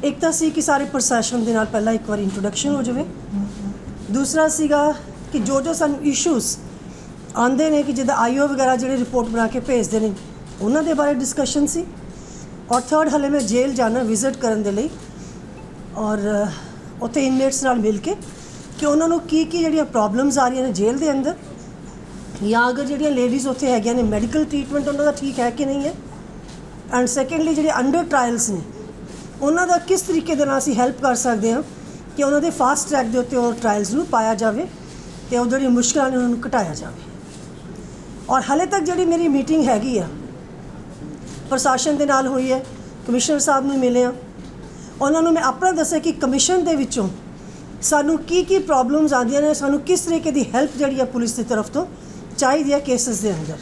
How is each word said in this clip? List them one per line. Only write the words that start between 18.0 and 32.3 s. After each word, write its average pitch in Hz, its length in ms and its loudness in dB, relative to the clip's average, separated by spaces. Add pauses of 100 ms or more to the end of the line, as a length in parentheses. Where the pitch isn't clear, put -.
ਕਿ 302 80 0
ਉਹਨਾਂ 302 220 4
ਨੂੰ 339 120 2
ਕੀ 311 240 2
ਕੀ 330 140 -4
ਜਿਹੜੀਆਂ 311 260 2
ਪ੍ਰੋਬਲਮਸ 240 540 2
ਆ 254 100 6
ਰਹੀਆਂ 254 160 0
ਨੇ 254 80 -2
ਜੇਲ੍ਹ 214 260 2
ਦੇ 302 120 2
ਅੰਦਰ, 269 240 0 (1080)
ਜਾਂ 233 280 4
ਅਗਰ 269 140 -2
ਜਿਹੜੀਆਂ 294 260 0
ਲੇਡੀਜ਼ 247 380 2
ਉੱਥੇ 262 220 0
ਹੈਗੀਆਂ 233 240 2
ਨੇ, 247 80 2
ਮੈਡੀਕਲ 214 420 2
ਟ੍ਰੀਟਮੈਂਟ 285 440 -2
ਉਹਨਾਂ 285 160 0
ਦਾ 294 80 4
ਠੀਕ 277 280 -4
ਹੈ 240 100 2
ਕਿ 240 140 -2
ਨਹੀਂ 277 200 0
ਹੈ। 320 100 -2 (1000)
And 247 140 4
secondly, 311 460 0
ਜਿਹੜੇ 302 160 4 (120)
under 277 200 2
trials 240 500 2
ਨੇ, 175 80 -2 (840)
ਉਹਨਾਂ 330 240 4
ਦਾ 349 120 4
ਕਿਸ 359 240 2
ਤਰੀਕੇ 330 320 0
ਦੇ 285 100 4
ਨਾਲ 269 140 2
ਅਸੀਂ 269 160 0
ਹੈਲਪ 247 280 2
ਕਰ 262 120 4
ਸਕਦੇ 226 380 0
ਹਾਂ 247 100 0 (540)
ਕਿ 285 80 2
ਉਹਨਾਂ 285 160 4